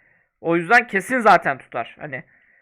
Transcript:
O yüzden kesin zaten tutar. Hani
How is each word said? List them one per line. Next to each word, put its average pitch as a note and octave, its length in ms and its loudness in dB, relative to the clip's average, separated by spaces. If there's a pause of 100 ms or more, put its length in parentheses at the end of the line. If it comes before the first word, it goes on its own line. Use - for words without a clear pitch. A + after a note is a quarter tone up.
(400)
O E3+ 160 -2
yüzden A#3 300 2
kesin A#3 320 -4
zaten F3 400 2
tutar. - 420 -12
Hani C3 240 -12 (360)